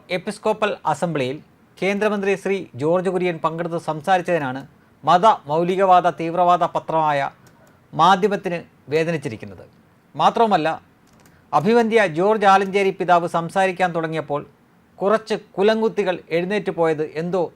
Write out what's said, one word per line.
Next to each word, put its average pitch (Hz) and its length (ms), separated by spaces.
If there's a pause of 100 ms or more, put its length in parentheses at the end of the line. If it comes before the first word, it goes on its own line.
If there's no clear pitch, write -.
(200)
എപ്പിസ്കോപ്പൽ 214 540 (200)
അസംബ്ലിയിൽ 147 460 (400)
കേന്ദ്രമന്ത്രി 202 600
ശ്രീ 190 160 (240)
ജോർജ് 175 320
കുര്യൻ 180 320
പങ്കെടുത്ത് 165 420
സംസാരിച്ചതിനാണ് 156 720 (480)
മത 175 180 (240)
മൗലികവാദ 180 560 (140)
തീവ്രവാദ 175 440 (120)
പത്രമായ 156 440 (840)
മാധ്യമത്തിന് 185 580 (320)
വേദനിച്ചിരിക്കുന്നത്. 139 720 (500)
മാത്രവുമല്ല, 190 520 (920)
അഭിവന്ദ്യ 220 480 (120)
ജോർജ് 208 340
ആലഞ്ചേരി 196 480
പിതാവ് 175 340
സംസാരിക്കാൻ 180 640
തുടങ്ങിയപ്പോൾ 156 460 (600)
കുറച്ച് 214 360 (200)
കുലങ്കുത്തികൾ 202 580 (220)
എഴുന്നേറ്റ് 190 400
പോയത് 160 260 (200)
എന്തോ 180 180 (140)